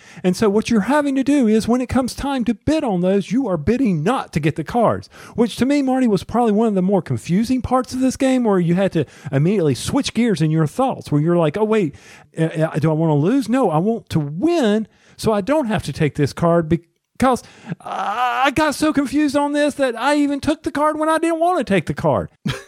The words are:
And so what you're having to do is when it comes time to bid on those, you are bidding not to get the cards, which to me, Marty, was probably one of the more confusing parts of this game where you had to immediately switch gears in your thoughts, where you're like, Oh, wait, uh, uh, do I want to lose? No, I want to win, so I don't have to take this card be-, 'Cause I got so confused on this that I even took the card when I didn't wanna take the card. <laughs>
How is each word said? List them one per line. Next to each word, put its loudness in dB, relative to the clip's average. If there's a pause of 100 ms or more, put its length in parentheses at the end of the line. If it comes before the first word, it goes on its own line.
(240)
And 2
so 2
what 0
you're 4
having 0
to 0
do 4
is 2
when 2
it -4
comes 0
time -2
to 0
bid 0
on 0
those, 0
you 0
are -2
bidding 0
not -2
to -2
get 0
the -6
cards, 0 (280)
which 0
to 0
me, 0
Marty, 0
was 0
probably 0
one 2
of 0
the 0
more 2
confusing -2
parts -2
of -2
this 0
game 2
where 2
you 2
had 0
to 0 (260)
immediately 2
switch -4
gears 0
in 2
your 2
thoughts, -4
where 2
you're 2
like, 2
Oh, 0
wait, 0 (420)
uh, 0
uh, -2
do 2
I 2
want 0
to 4
lose? 2
No, 2
I 0
want -2
to 0
win, 0 (280)
so -2
I 0
don't 0
have -2
to -6
take -2
this 0
card 2
be-, 0 (400)
'Cause 2 (360)
I -2
got 0
so 0
confused 0
on -2
this 0
that -2
I 0
even 0
took -2
the -6
card 0
when -2
I 2
didn't 0
wanna 0
take 0
the -6
card. 0 (140)
<laughs> -2 (180)